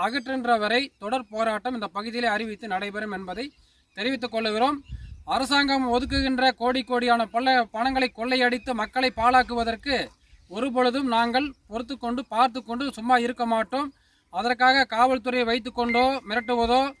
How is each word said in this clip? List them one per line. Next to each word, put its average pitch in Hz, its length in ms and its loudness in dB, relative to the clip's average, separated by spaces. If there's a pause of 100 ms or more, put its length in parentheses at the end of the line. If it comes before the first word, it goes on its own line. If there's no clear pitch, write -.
அகற்றுகின்ற 240 540 0
வரை 214 200 2 (200)
தொடர் 220 300 -4
போராட்டம் 220 440 -2
இந்த 208 140 -6
பகுதியிலே 226 400 -4
அறிவித்து 214 400 -4
நடைபெறும் 208 440 -4
என்பதை 190 340 -8 (520)
தெரிவித்துக் 240 380 -4
கொள்ளுகிறோம். 226 420 0 (480)
அரசாங்கம் 269 680 0
ஒதுக்குகின்ற 262 520 0 (120)
கோடி 247 260 0
கோடியான 240 500 2
பல 262 220 2 (180)
பணங்களை 262 380 0
கொள்ளையடித்து 247 640 0
மக்களை 240 420 0
பாழாக்குவதற்கு 240 840 2 (520)
ஒருபொழுதும் 254 580 0
நாங்கள் 240 400 2 (200)
பொறுத்து 233 300 -8
கொண்டு 240 280 -4
பார்த்து 240 380 0
கொண்டு 240 280 -6
சும்மா 240 260 2
இருக்க 240 280 0
மாட்டோம். 226 420 -2 (460)
அதற்காக 247 640 4
காவல்துறையை 247 500 2
வைத்துக்கொண்டோ 240 600 0 (240)
மிரட்டுவதோ 240 520 2 (200)